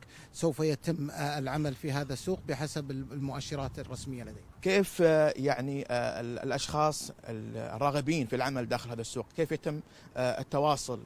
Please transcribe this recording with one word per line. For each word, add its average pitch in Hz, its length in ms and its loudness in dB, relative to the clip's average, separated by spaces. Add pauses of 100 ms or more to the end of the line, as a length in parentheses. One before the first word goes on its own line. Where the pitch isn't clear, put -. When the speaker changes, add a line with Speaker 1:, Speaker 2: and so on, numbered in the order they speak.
(340)
Speaker 1:
سوف 165 260 2
يتم، 156 520 0
آه، 147 280 -2
العمل 139 360 0
في 147 160 -4
هذا 143 220 -2
السوق 185 340 -2
بحسب 143 440 -4
المؤشرات 135 880 -4
الرسمية 127 440 -8
لدينا. 107 220 -14 (160)
Speaker 2:
كيف، 190 400 4
آه، 156 340 8
يعني، 139 540 0
آه، 120 320 0
ال-، 120 180 -4
الأشخاص 143 720 0 (140)
الراغبين 113 1040 0
في 117 80 -2
العمل 127 340 0
داخل 120 200 0
هذا 117 120 -4
السوق، 117 240 -6 (100)
كيف 160 160 0
يتم، 151 280 -2 (380)
آه، 127 240 0
التواصل 139 640 2